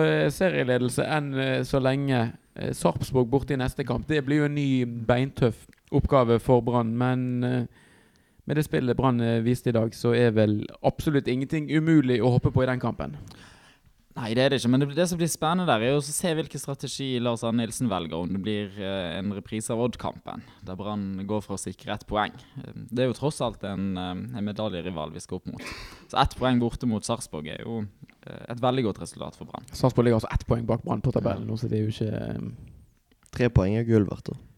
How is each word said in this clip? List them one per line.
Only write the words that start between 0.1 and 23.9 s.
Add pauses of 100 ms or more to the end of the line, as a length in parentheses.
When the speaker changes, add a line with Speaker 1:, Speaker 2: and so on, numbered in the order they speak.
Speaker 1:
serieledelse
enn,
eh,
så
lenge. (240)
Eh,
Sarpsborg
borte
i
neste
kamp.
Det
blir
jo
en
ny
beintøff (260)
oppgave
for
Brann,
men,
eh, (800)
med
det
spillet
Brann,
eh,
viste
i
dag,
så
er
vel (200)
absolutt
ingenting
umulig
å
håpe
på
i
den
kampen. (1000)
Speaker 2:
Nei,
det
er
det
ikke,
men
det,
det
som
blir
spennende
der
er
jo
å
se
hvilken
strategi
Lars
Arne
Nilsen
velger,
om
det
blir, (100)
eh,
en
reprise
av
Odd-kampen, (240)
der
Brann
går
for
å
sikre
ett
poeng. (240)
Eh, (220)
det
er
jo
tross
alt
en,